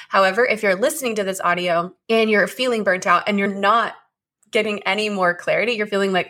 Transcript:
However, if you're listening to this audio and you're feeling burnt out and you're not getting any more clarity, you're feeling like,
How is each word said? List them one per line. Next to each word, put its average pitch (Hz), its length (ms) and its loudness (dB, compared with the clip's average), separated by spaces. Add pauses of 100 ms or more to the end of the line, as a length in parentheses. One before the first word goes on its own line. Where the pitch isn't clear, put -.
However, 196 360 2
if 208 160 -2
you're 196 140 2
listening 254 400 -2
to 208 80 -2
this 190 180 -6
audio 175 540 -2 (120)
and 220 220 2
you're 202 180 4
feeling 240 360 -2
burnt 185 240 0
out 175 200 4
and 202 120 0
you're 202 80 0
not 202 480 0 (560)
getting 214 320 -2
any 208 260 -2
more 185 240 0
clarity, 175 400 -2
you're 208 140 -4
feeling 196 260 0
like, 180 160 0